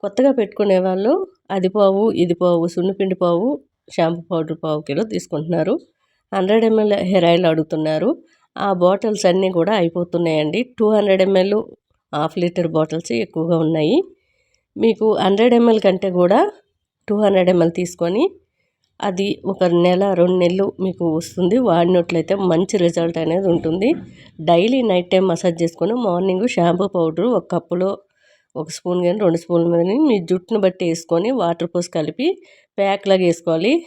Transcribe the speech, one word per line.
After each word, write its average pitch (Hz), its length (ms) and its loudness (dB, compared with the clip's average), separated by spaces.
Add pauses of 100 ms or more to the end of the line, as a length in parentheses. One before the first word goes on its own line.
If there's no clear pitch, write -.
కొత్తగా 254 280 2
పెట్టుకునే 208 480 2
వాళ్ళు 202 480 0 (240)
అది 190 180 0
పావు, 202 420 2
ఇది 170 220 0
పావు, 170 340 2
సున్నిపిండి 190 480 -2
పావు, 180 340 0 (420)
షాంపూ 170 300 -2
పౌడర్ 160 420 -6
పావు 151 180 -4
కిలో 151 220 -4
తీసుకుంటున్నారు. 180 760 -4 (520)
హండ్రెడ్ 202 340 2
ఎంఎల్ 214 280 2
హెయిర్ 185 320 0
ఆయిల్ 170 200 4
అడుగుతున్నారు. 160 640 -2 (460)
ఆ 196 180 -2
బాటిల్స్ 196 520 0
అన్నీ 185 260 2
కూడా 175 240 0
అయిపోతున్నాయండి. 170 840 -2 (200)
టూ 214 140 2
హండ్రెడ్ 202 280 2
ఎంఎల్ 190 340 2 (580)
హాఫ్ 151 240 -4
లీటర్ 175 300 -2
బాటిల్స్ 160 440 -2
ఎక్కువగా 160 460 -2
ఉన్నాయి. 160 400 0 (760)
మీకు 220 300 0 (120)
హండ్రెడ్ 214 360 2
ఎంఎల్ 233 260 4
కంటే 190 320 0
కూడా 180 280 4 (680)
టూ 208 140 0
హండ్రెడ్ 190 280 2
ఎంఎల్ 175 220 2
తీసుకొని 180 520 -4 (760)
అది 196 460 -4
ఒక 190 180 -2
నెల, 180 400 2 (100)
రెండు 180 240 2
నెలలు 180 280 2 (140)
మీకు 180 260 -4 (100)
వస్తుంది. 180 420 -2
వాడినట్లయితే 175 800 0
మంచి 190 420 0
రిజల్ట్ 170 400 0
అనేది 170 300 -2
ఉంటుంది. 170 420 0 (520)
డైలీ 175 400 2
నైట్ 180 300 0
టైమ్ 190 160 2
మసాజ్ 170 360 -2
చేసుకొని 170 300 -2
మార్నింగ్ 190 540 -2
షాంపూ 175 400 0
పౌడర్ 170 380 -2
ఒక 233 260 -2
కప్పులో 180 380 -4 (680)
ఒక 131 140 -10
స్పూన్ 180 340 -6
కానీ 180 160 0
రెండు 170 180 2
స్పూన్ల 170 380 0
కానీ 175 240 0
మీ 285 200 2
జుట్టును 185 400 -4
బట్టి 185 260 0
వేసుకొని 170 460 -2
వాటర్ 170 440 -2
పోసి 175 160 -4
కలిపి 165 360 -4 (500)
ప్యాక్ 196 300 -2
లాగా 190 160 4
వేసుకోవాలి. 175 500 0 (120)